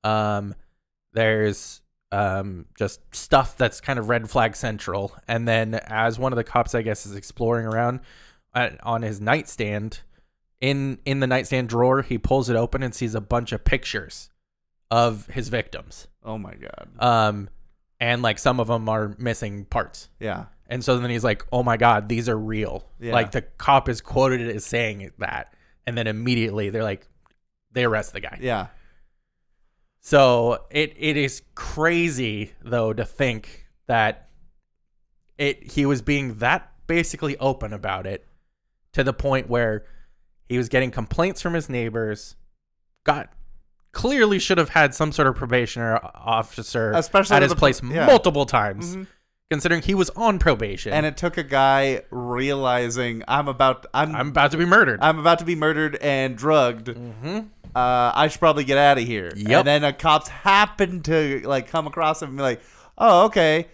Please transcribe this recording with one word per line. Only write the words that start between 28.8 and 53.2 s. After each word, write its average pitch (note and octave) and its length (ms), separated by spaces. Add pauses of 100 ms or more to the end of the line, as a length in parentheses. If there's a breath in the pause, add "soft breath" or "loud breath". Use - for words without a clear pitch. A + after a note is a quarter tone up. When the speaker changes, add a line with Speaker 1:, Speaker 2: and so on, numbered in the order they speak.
Speaker 1:
So A#2+ 720
it, D3+ 260
it D3+ 200
is C#3 260 (120)
crazy, D3 960 (100)
though, A2+ 300
to G#2+ 120
think - 600 (200)
that A2 420 (1120)
it, C#3+ 340
he C#3+ 140
was C3+ 160
being C#3 360
that C3+ 320 (160)
basically E3 520
open B2 340
about F#2+ 340
it F#2+ 200 (640)
to C#3 120
the C3 80
point C3+ 360
where A2+ 360 (640)
he B2 100
was A#2 100
getting C3 220
complaints E3+ 520
from E3+ 120
his D#3 140
neighbors, A2+ 680 (680)
got, D3 280 (600)
clearly A3+ 460
should F3+ 200
have D#3 120
had C#3+ 240
some D#3 160
sort C#3+ 160
of C3 80
probationer A#2+ 640
o-, - 180
officer A2+ 760
Speaker 2:
Especially G3 440
Speaker 1:
at C#3+ 60
Speaker 2:
with C#3 80
Speaker 1:
his - 40
Speaker 2:
the - 40
Speaker 1:
place C#3 220
Speaker 2:
pl-, B2+ 120
yeah. D#3+ 140
Speaker 1:
multiple D3+ 400
times, A2+ 460
Speaker 2:
Mm-hmm. F#3+ 100 (480)
Speaker 1:
considering D#3+ 320
he F#3+ 120
was F#3 160
on G#3+ 280
probation. A2 540
Speaker 2:
And D3+ 120
it D3+ 120
took F3 200
a E3+ 60
guy C3+ 680
realizing, B2 1160